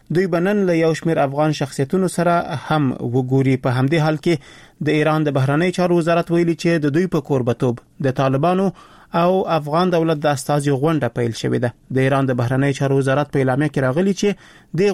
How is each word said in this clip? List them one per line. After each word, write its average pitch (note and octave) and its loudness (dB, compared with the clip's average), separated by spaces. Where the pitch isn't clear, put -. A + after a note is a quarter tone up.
دوی F3+ 0
به E3+ 0
نن G3 0
له F3 2
یو D#3+ 2
شمېر D#3+ 0
افغان D3 0
شخصیتونو D3 -2
سره E3+ -2
هم D3 0
وګوري. C3 0
په C3+ 0
همدې C#3 0
حال D#3 2
کې E3+ 0
د D3 -2
ایران D#3 2
د D3 0
بهرنی C#3+ 0
چارو F3 0
وزارت E3+ 0
ویلي E3+ 2
چې E3 -2
د - 0
دوی D#3 2
په F3 -2
کوربه‌توب B2 -2
د C3+ 0
طالبانو D#3 0
او F3+ 2
افغان E3 0
دولت E3 0
د D3+ -2
استازي C#3+ 0
غونډه C#3 0
پیل A#2+ -2
شوې B2 -4
ده. A#2 -2
د C3 0
ایران C3+ 2
د B2+ 0
بهرنی C3 0
چارو C#3 0
وزارت C#3 0
په D3+ 0
اعلامیه C3 0
کې D3+ -4
راغلي D3+ 0
چې G3+ 0
دې G3+ 2